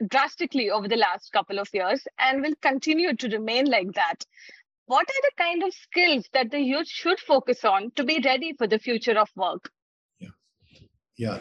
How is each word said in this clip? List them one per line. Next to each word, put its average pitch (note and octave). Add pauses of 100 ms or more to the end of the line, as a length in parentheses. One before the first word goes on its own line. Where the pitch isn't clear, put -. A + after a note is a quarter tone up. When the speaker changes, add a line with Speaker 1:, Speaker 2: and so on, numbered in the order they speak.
Speaker 1:
drastically C4+
over G#3
the A3
last G3+
couple G3
of G3+
years G3+ (120)
and C4+
will D4+
continue D#4
to B3+
remain A3
like G3+
that. E3+ (640)
What C4+
are C5+
the C#5+
kind F4
of F#4
skills E4+
that B3+
the D4
youth C#4
should -
focus B3+
on G3+
to C#4
be D#4
ready C4+
for A#3
the G#3+
future A3+
of G#3
work? F3+ (500)
Speaker 2:
Yeah. - (880)
Yeah. A2